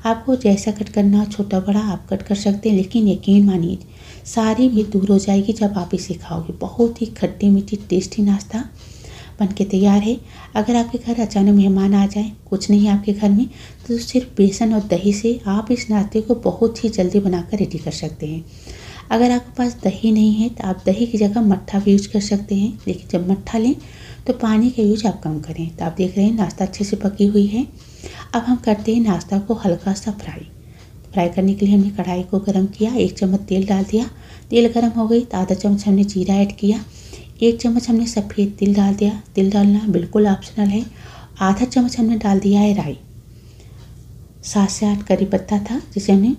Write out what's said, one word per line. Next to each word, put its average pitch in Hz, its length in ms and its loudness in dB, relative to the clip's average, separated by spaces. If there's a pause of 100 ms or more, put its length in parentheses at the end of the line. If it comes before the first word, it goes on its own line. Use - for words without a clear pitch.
आपको 233 300 0
जैसा 208 340 2
कट 208 180 -6
करना 202 300 4
हो, 208 60 2
छोटा 202 360 -2
बड़ा, 202 200 0
आप 196 300 -6
कट - 120 -4
कर 240 120 -2
सकते 202 360 0
हैं, 202 60 4
लेकिन 202 320 2
यकीन 202 380 6
मानिए, 185 320 0 (460)
सारी 220 440 2
भी 214 140 2
दूर 202 260 0
हो 202 100 4
जाएगी 196 340 0
जब 208 240 0
आप 185 180 -4
इसे 185 200 -6
खाओगे। 165 380 -10
बहुत 233 500 -2
ही 220 40 -4
खट्टी 202 420 -2
मीठी 196 280 2
टेस्टी 190 460 -2
नाश्ता 202 420 -2 (760)
बन 202 60 2
के 208 180 -4
तैयार 202 380 4
है। 233 180 -2 (340)
अगर 214 220 0
आपके 233 220 -2
घर 233 220 -4
अचानक 202 280 2
मेहमान 196 460 4
आ 196 120 4
जाए, 208 260 -4 (180)
कुछ 202 200 -4
नहीं 208 160 6
है 202 60 2
आपके 202 200 0
घर 202 180 0
में, 226 160 4 (420)
तो 233 100 -2
सिर्फ 247 380 -4
बेसन 214 380 2
और 214 60 2
दही 208 320 0
से 233 340 -2
आप 208 240 -2
इस 240 200 -2
नाश्ते 208 300 0
को 220 140 0
बहुत 226 500 -2
ही 226 40 0
जल्दी 190 320 0
बनाकर 185 380 -2
रेडी 175 200 -4
कर 160 120 -8
सकते 156 360 -10
हैं। 160 180 -8 (680)
अगर 240 200 4
आपके 247 280 -2
पास 240 260 -2
दही 202 280 0
नहीं 214 220 4
है, 220 140 0
तो - 160 -10
आप 185 220 -4
दही 214 200 2
की 233 120 -4
जगह 208 220 2
मट्ठा 196 380 0
भी 202 140 2
यूज़ 202 160 2
कर 208 120 -2
सकते 202 340 -2
हैं, 202 240 -2 (100)
लेकिन 175 220 -8
जब 180 200 -2
मट्ठा 196 280 -2
लें, 240 180 2 (500)
तो 254 60 0
पानी 226 380 2
का 233 120 -2
यूज़ 208 240 2
आप 180 160 -2
कम 156 180 -6
करें। 160 360 -8
तो 170 80 -6
आप 165 140 -6
देख 185 180 -2
रहे 202 100 4
हैं, 226 80 2
नाश्ता 190 300 -2
अच्छे 190 200 -6
से 202 120 -4
पकी 202 300 0
हुई 202 200 4
है। 220 200 -2 (680)
अब 233 80 0
हम 247 140 2
करते 220 380 0
हैं 233 80 2
नाश्ता 208 360 0
को 202 160 -2
हल्का 190 380 -2
सा - 180 -6
फ्राई। - 360 -12 (680)
फ्राई 175 160 0
करने 190 260 0
के 202 120 0
लिए 202 80 4
हमने 202 160 4
कढ़ाई 180 320 -4
को 190 160 -2
गर्म 196 280 0
किया, 220 280 -4
एक 190 240 0
चम्मच 196 220 0
तेल 190 260 -2
डाल 196 180 0
दिया। 220 260 -2 (400)
तेल 233 180 4
गर्म 233 200 0
हो 226 200 -2
गई, 233 120 4
तो 220 180 -6
आधा 185 160 0
चम्मच 202 320 0
हमने 196 180 4
जीरा 190 300 0
ऐड 202 220 0
किया, 208 280 0 (580)
एक 233 180 2
चम्मच 233 280 0
हमने 233 180 2
सफ़ेद 202 520 -2
तिल 202 160 2
डाल 196 200 4
दिया। 202 280 -2 (120)
तिल 196 160 2
डालना 202 380 2
बिल्कुल 190 380 2
ऑप्शनल 202 420 -2
है। 220 180 -2 (540)
आधा 196 240 2
चम्मच 247 340 0
हमने 226 180 2
डाल 196 220 2
दिया 202 220 4
है 208 140 4
राई। 147 240 -4 (1500)
सात 196 260 0
से - 160 -4
आठ 202 160 -2
करी 190 220 2
पत्ता 190 340 -2
था, 226 240 -6 (120)
जिसे 202 180 0
हमने 196 160 6 (100)